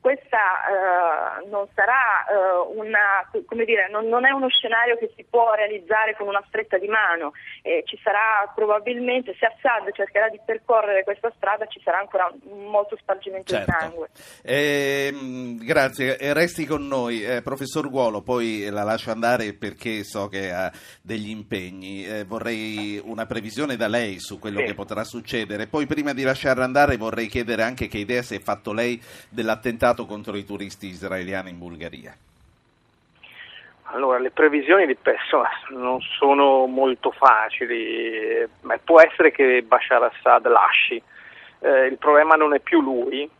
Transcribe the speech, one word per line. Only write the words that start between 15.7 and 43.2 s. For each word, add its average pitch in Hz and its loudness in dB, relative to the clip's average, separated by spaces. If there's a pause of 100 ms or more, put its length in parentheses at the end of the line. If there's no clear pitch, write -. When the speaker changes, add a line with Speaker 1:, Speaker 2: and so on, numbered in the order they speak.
Speaker 2:
eh, 139 -2
resti 165 0
con 143 -4
noi, 120 -4
eh, 120 -4
professor 135 -6
Guolo, 117 -2
poi 113 -4
la 104 -4
lascio 110 -4
andare 113 0
perché 101 -8
so 101 -8
che 98 -6
ha 90 -4 (320)
degli 104 -10
impegni. 95 -12
Eh, 104 -8
vorrei 110 -8
una 113 -8
previsione 117 -6
da 110 -6
lei 107 -4
su 95 -14
quello 101 -8
Speaker 3:
Sì. 110 0
Speaker 2:
che 104 -6
potrà 101 -8
succedere. 110 -8
Poi, 147 -4
prima 147 -4
di 131 -6
lasciarla 131 0
andare, 135 2
vorrei 110 -6
chiedere 110 -4
anche 123 -6
che 110 -8
idea 120 -2
si 117 -10
è 95 -8
fatto 104 -6
lei 117 -2 (300)
dell'attentato 113 -2
contro 104 -12
i 98 -10
turisti 98 -12
israeliani 92 -8
in 87 -18
Bulgaria. 80 -16 (1800)
Speaker 3:
Allora, 127 0
le 127 -2
previsioni 156 4
di 131 2
pe-, 123 0
insomma, 135 0 (220)
non 127 -4 (180)
sono 139 6
molto 131 0
facili, 113 2
eh, 113 -2 (140)
ma 117 -2
può 165 10
essere 160 8
che 127 4
Bashar 123 4
Assad 120 4
lasci. 110 4 (580)
Eh, 135 4
il 131 -4
problema 151 6
non 151 4
è 135 0
più 165 2
lui 131 -2 (120)